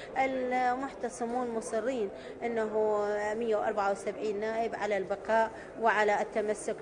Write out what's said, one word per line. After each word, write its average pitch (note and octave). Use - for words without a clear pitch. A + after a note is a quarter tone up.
المحتصمون B3+
مصرين A3+
أنه G#3+
مية A3+
وأربعة G3+
وسبعين G3+
نائب A3
على G#3
البقاء G3+
وعلى G#3
التمسك G#3